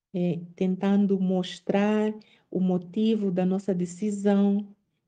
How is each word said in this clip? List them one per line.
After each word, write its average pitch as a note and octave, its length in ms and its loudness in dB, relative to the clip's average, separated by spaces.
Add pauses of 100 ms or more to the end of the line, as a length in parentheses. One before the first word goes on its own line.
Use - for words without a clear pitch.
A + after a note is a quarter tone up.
(140)
é, F3 260 -2 (160)
tentando G3 640 2
mostrar G3+ 960 0 (360)
o F#3 100 -4
motivo G3 720 0
da F3+ 140 0
nossa F#3+ 300 0
decisão, G3+ 920 0 (420)